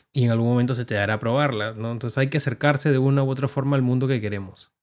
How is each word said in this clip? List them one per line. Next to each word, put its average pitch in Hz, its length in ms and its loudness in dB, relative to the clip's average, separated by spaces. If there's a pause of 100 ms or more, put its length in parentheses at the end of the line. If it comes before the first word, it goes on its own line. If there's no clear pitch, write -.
(140)
y 123 100 2
en 117 60 4
algún 117 180 2
momento 123 260 2
se 120 120 -4
te 113 80 -4
dará 104 260 0
probarla, 117 540 -2
¿no? 110 180 -6
Entonces 117 260 -6
hay 135 100 2
que 151 100 -2
acercarse 147 520 0
de 131 80 4
una 139 240 4
u 135 80 0
otra 131 160 -2
forma 139 300 -2
al 131 60 2
mundo 127 260 0
que 127 120 0
queremos. 98 520 -8 (100)